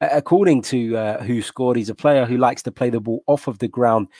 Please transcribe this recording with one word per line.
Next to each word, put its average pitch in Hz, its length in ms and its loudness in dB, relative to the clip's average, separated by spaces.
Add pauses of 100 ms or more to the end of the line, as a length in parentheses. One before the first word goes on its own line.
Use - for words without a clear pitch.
a-, 147 180 0
according 170 440 4
to, 113 340 -2
uh, 107 280 -4
Who 117 180 -2
Scored, 127 340 -2
he's 110 140 -4
a 107 60 -8
player 143 280 2
who 120 120 -2
likes 123 260 0
to 123 80 -8
play 123 200 -2
the 117 100 -2
ball 113 260 -6
off 143 220 0
of 107 100 -10
the 123 80 -4
ground, 113 400 0 (140)